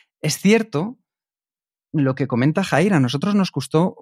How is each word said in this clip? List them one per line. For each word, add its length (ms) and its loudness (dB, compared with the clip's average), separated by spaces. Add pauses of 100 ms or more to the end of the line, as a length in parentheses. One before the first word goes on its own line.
(200)
Es 180 -6
cierto 600 0 (920)
lo 240 0
que 120 -4
comenta 380 0
Jair, 280 2
a 80 4
nosotros 340 0
nos 160 0
costó 520 -2